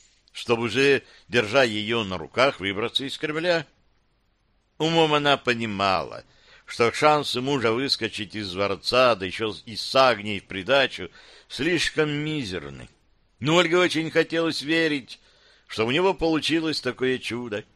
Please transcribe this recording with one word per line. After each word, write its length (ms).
чтобы 320
уже, 380
держа 360
её 400
на 140
руках, 420
выбраться 440
из 120
Кремля. 500
Умом 380
она 240
понимала, 880
что 260
шансы 480
мужа 320
выскочить 640
из 180
дворца, 640
да 100
ещё 300
и 120
с 180
Агнией 460
в 40
придачу, 640
слишком 600
мизерны. 800
Но 180
Ольге 200
очень 320
хотелось 500
верить, 600
что 180
у 40
него 220
получилось 680
такое 360
чудо, 460